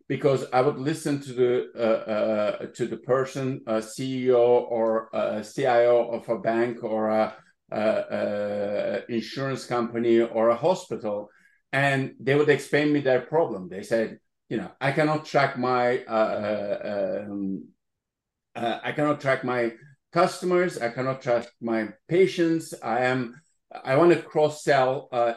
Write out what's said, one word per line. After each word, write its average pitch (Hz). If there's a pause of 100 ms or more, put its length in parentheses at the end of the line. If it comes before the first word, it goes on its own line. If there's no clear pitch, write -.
because 139
I 127
would 143
listen 143
to 135
the, 123
uh, 110
uh, 107
to 120
the 110
person, 135
a 110
C 131
E 127
O 120
or 113
a 107
C -
I 120
O 120
of 113
a 110
bank 117
or 110
a, 107 (340)
a, 110
a 104
insurance 127
company 117
or 113
a 117
hospital, 110 (420)
and 135
they 135
would 151
explain 147
me 143
their 127
problem. 113
They 92
said, 110 (320)
you 120
know, 92
"I 139
cannot 151
track 139
my, 123
uh, -
uh, 101
um, 98 (840)
uh, 117
I 123
cannot 147
track 135
my 123 (400)
customers. 180
I 117
cannot 131
track 120 (140)
my 113 (200)
patients. 170
I 120
am, 127 (320)
I 131
want 170
to 147
cross-sell, 143
uh, 120